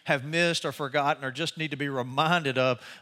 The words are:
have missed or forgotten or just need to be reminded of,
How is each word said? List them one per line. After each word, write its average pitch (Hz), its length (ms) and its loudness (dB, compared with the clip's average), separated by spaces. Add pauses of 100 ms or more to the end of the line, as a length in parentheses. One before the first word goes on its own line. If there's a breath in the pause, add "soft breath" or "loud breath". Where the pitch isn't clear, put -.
have 143 180 0
missed 170 400 2
or 156 80 -2
forgotten 143 540 0
or 131 60 -4
just 156 260 -6
need 156 140 -4
to 147 60 -8
be 143 120 -2
reminded 139 680 0
of, 127 220 4 (220 loud breath)